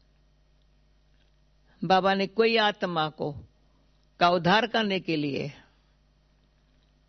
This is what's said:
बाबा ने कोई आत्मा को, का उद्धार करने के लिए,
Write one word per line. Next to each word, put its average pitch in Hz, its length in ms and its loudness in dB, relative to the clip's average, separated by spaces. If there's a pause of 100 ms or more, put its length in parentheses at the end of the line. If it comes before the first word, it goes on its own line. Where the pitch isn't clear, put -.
(1800)
बाबा 185 300 2
ने 196 140 -2
कोई 226 300 0
आत्मा 180 520 -2
को, 151 220 -8 (880)
का 175 100 4
उद्धार 180 380 2
करने 202 320 -2
के 170 160 -6
लिए, 147 380 -6 (1600)